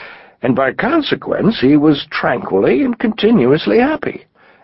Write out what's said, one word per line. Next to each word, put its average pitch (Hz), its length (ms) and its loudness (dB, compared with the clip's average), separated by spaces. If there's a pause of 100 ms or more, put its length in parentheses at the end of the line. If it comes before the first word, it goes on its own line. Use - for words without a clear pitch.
(440)
and 120 120 0
by 131 180 0
consequence - 880 -2
he 143 160 4
was 147 340 2
tranquilly 139 720 0
and 247 160 -2
continuously 202 800 2
happy, 294 460 -4 (380)